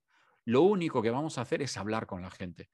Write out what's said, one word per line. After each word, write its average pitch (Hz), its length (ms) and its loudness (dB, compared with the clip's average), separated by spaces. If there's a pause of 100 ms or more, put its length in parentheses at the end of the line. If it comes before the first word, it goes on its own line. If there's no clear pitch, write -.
(460)
lo 120 180 6
único 175 380 2
que 107 80 2
vamos 143 280 -4
a 127 60 -4
hacer 151 180 -4
es 131 160 -6
hablar 107 280 -4
con 90 160 -10
la 92 80 -10
gente. 92 440 -12